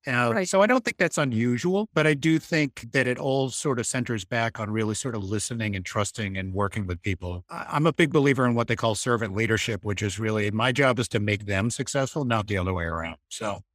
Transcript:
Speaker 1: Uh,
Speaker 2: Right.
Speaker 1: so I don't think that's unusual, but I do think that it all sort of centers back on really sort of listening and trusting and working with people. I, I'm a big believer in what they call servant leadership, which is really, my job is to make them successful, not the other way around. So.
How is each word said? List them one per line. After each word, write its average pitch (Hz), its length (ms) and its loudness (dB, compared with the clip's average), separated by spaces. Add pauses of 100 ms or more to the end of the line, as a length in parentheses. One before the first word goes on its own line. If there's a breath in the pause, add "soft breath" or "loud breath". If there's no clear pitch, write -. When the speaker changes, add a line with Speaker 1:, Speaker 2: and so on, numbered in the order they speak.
Speaker 1:
Uh, 123 260 2
Speaker 2:
Right. 185 160 0
Speaker 1:
so 196 140 4
I 214 40 6
don't 254 180 2
think - 140 -6
that's 170 200 0
unusual, 131 720 0
but 156 140 4
I 156 80 6
do 160 240 4
think 147 540 -2
that 131 160 2
it 123 100 -2
all 135 320 0
sort 123 300 -2
of 107 60 -4
centers 120 380 -4
back 117 360 -2
on 104 100 -4
really 107 240 0
sort 113 220 -6
of 98 80 -4
listening 107 500 -2
and 92 100 -6
trusting 101 520 -4
and 92 180 -6
working 101 320 0
with 90 160 -6
people. 90 480 -4
I, - 200 -10
I'm 147 160 2
a 151 60 4
big 165 200 4
believer 135 340 4
in 120 80 2
what 117 140 0
they 113 80 2
call 113 180 0
servant 113 400 0
leadership, 110 500 0
which 101 180 -2
is 101 180 -2
really, 110 300 0
my 110 200 2
job 127 280 4
is 120 100 -2
to 117 100 -2
make 104 280 0
them 101 240 0
successful, 135 540 -4
not 110 220 0
the 101 100 0
other 92 160 0
way 87 120 -2
around. 82 320 -6 (120)
So. 101 340 -6 (120)